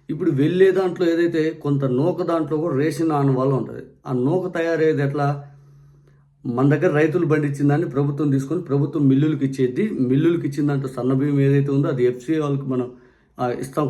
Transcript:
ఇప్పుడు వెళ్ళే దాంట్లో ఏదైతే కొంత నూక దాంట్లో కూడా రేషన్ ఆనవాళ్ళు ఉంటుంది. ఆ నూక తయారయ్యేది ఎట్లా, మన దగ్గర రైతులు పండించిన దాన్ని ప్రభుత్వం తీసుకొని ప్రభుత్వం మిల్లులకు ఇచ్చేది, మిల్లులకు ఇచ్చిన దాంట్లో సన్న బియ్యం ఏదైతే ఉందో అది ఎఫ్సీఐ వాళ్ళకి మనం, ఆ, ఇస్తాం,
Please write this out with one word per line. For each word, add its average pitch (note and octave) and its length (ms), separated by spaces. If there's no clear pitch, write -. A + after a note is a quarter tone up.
ఇప్పుడు E3 220
వెళ్ళే F3 400
దాంట్లో F3+ 380
ఏదైతే E3 320
కొంత C#3+ 340
నూక C3 380
దాంట్లో D#3 340
కూడా D#3 180
రేషన్ D3+ 360
ఆనవాళ్ళు C#3 440
ఉంటుంది. A#1+ 280
ఆ - 60
నూక F3 400
తయారయ్యేది D#3 480
ఎట్లా, C#3+ 260
మన B2+ 240
దగ్గర D3+ 240
రైతులు D#3+ 320
పండించిన D3 420
దాన్ని D3+ 220
ప్రభుత్వం C#3+ 420
తీసుకొని D3 300
ప్రభుత్వం C#3+ 460
మిల్లులకు C#3 380
ఇచ్చేది, C3 380
మిల్లులకు D3 480
ఇచ్చిన C#3+ 200
దాంట్లో C3+ 220
సన్న B2+ 240
బియ్యం C#3+ 260
ఏదైతే C#3 320
ఉందో C#3+ 160
అది C#3 180
ఎఫ్సీఐ C#3 340
వాళ్ళకి C#3 300
మనం, B2+ 180
ఆ, B2+ 140
ఇస్తాం, D3 380